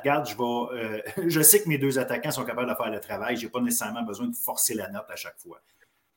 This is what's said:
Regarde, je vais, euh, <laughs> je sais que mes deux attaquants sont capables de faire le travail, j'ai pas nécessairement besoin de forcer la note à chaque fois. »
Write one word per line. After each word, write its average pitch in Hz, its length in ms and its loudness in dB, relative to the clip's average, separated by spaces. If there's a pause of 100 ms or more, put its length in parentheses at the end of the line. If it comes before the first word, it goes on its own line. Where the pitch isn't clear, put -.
Regarde, 147 260 2
je - 80 -6
vais, 123 80 0 (400)
euh, 107 180 -4 (120)
<laughs> 170 140 0
je 156 140 4
sais 208 200 8
que 165 80 -2
mes 147 80 2
deux 135 220 2
attaquants 120 320 0
sont 123 120 -2
capables 120 260 -2
de - 60 0
faire 113 160 -2
le 104 80 -4
travail, 110 380 -4
j'ai 113 120 -6
pas 123 120 -2
nécessairement 117 420 0
besoin 110 240 -4
de 120 80 -4
forcer - 380 0
la 98 160 -2
note 101 200 -8
à 90 60 -12
chaque - 220 -12
fois. » - 240 -20 (560)